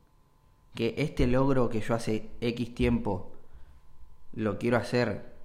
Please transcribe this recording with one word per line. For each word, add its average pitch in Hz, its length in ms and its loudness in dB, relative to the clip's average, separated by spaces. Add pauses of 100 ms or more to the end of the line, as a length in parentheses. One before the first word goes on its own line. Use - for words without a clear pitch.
(760)
que 113 240 0
este 143 280 2
logro 131 420 6
que 110 120 0
yo 117 140 0
hace 110 360 -2 (100)
X 117 340 -2
tiempo 113 580 0 (1000)
lo 104 260 -2
quiero 120 180 4
hacer 110 580 0 (100)